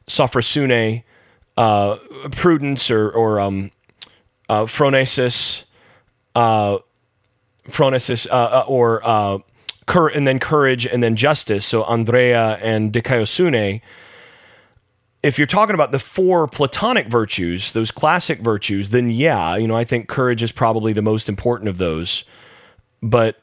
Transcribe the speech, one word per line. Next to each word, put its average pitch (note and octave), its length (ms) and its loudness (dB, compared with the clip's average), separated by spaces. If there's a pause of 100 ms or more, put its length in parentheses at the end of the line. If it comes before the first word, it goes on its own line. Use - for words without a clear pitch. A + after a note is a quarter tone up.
sophrosune, A#2+ 1000 0 (520)
uh, G#2 400 2 (360)
prudence C#3+ 580 0
or, G#2+ 200 2
or, A2 300 2
um, G2 300 -2 (800)
uh, G#2+ 160 2
phronesis, C3+ 960 0 (680)
uh, G#2+ 460 2 (840)
phronesis, C3 640 0
uh, B2 300 2
uh, A2 80 0
or, A#2+ 380 2
uh, G#2 320 0 (480)
cour-, E3 220 4
and C#3+ 180 -2
then C3 120 2
courage C3 480 0
and A#2+ 160 -2
then A2+ 120 2
justice. A2+ 520 0
So A2 180 0
Andrea A#2 800 2
and A2 280 0
dikaiosune. A2+ 920 0 (1400)
If C#3+ 160 0
you're D3+ 80 2
talking G#3 280 0
about D3+ 180 0
the C#3 60 0
four F3+ 500 0
Platonic D#3 600 -2
virtues, F#2+ 640 -2
those A2+ 180 -2
classic D#3+ 500 -2
virtues, G2+ 500 -2
then A#2+ 200 2
yeah, A2+ 460 0
you A2+ 120 0
know, A2+ 80 0
I A#2 80 0
think A#2 240 -4
courage B2 340 -2
is A2+ 100 -4
probably A2 420 0
the G#2 80 -2
most A2 260 0
important G#2+ 400 -4
of F#2 80 -6
those. E2+ 480 -4 (800)
But A2+ 400 2